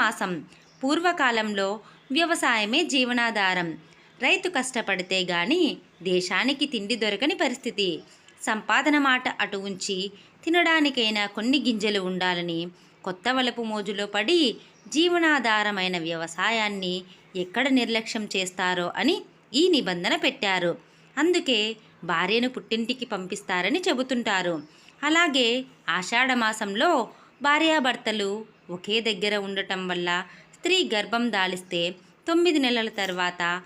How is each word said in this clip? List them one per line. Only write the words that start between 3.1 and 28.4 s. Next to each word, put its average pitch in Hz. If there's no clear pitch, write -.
రైతు 359
కష్టపడితే 196
గాని 185
దేశానికి 196
తిండి 208
దొరకని 220
పరిస్థితి. 220
సంపాదన 247
మాట 254
అటు 196
ఉంచి 190
తినడానికైనా 285
కొన్ని 254
గింజలు 208
ఉండాలని 175
కొత్త 185
వలపు 240
మోజులో 208
పడి 254
జీవనాధారమైన 226
వ్యవసాయాన్ని 190
ఎక్కడ 233
నిర్లక్ష్యం 220
చేస్తారో 180
అని 320
ఈ 339
నిబంధన 185
పెట్టారు. 185
అందుకే 294
భార్యను 185
పుట్టింటికి 226
పంపిస్తారని 190
చెబుతుంటారు. 240
అలాగే 302
ఆషాఢ 233
మాసంలో 214
భార్యాభర్తలు 262